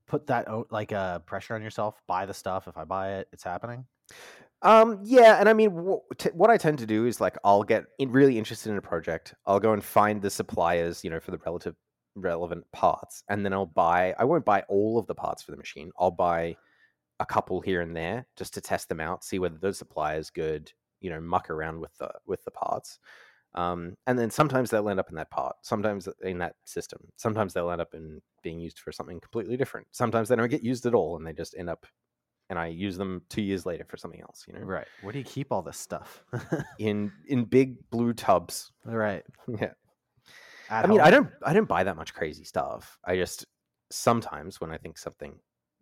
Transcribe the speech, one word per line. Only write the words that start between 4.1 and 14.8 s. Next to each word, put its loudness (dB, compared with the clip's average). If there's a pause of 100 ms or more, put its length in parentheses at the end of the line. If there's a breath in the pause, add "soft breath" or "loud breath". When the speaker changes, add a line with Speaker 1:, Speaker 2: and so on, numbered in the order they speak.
Speaker 2:
Um, 8
yeah, 12
and 8
I 8
mean, 6
wh-, -4
t-, -2
what 6
I 8
tend 2
to -4
do 2
is, 0
like, 0
I'll 6
get 2 (140)
in-, -2
really 8
interested -6
in -2
a -2
project. -6 (100)
I'll 4
go 4
and -2
find 2
the -2
suppliers, -2
you -8
know, -8
for -12
the -8
relative, -8 (400)
relevant -6
parts, -2
and -2
then -2
I'll 0
buy, 2
I 2
won't 2
buy 4
all 2